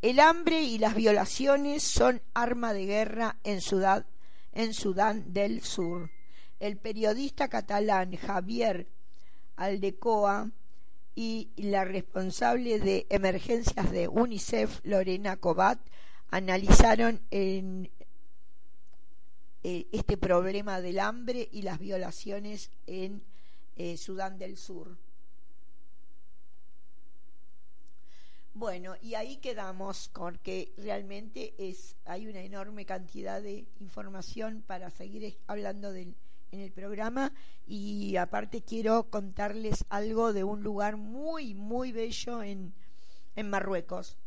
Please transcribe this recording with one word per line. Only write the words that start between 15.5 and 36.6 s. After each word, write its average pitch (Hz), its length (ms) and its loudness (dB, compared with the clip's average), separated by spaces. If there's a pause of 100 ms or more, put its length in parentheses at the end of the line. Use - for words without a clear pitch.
analizaron 220 880 10 (120)
en, 190 580 0 (1700)
eh, 180 260 -2
este 214 260 2
problema 190 640 2
del 180 200 -2
hambre 233 500 -2
y 208 120 -4
las 185 180 -2
violaciones 196 880 -4 (160)
en, 190 380 -4 (500)
eh, 170 220 -4
Sudán 190 420 -4
del 190 180 -4
Sur. 175 400 -6 (3500)
Bueno, 185 480 -2
y 226 120 -4
ahí 254 240 -2
quedamos, 196 680 -2
con 175 300 -2
que 185 400 -2
realmente 202 800 -4
es, 185 460 -4
hay 202 240 -4
una 196 140 -6
enorme 196 440 -4
cantidad 190 560 -4
de 208 240 -4 (140)
información 208 840 -4
para 180 260 -4
seguir 202 340 -4
es-, 208 220 -4
hablando 202 460 -4
del, 180 220 -4 (360)
en 196 100 -4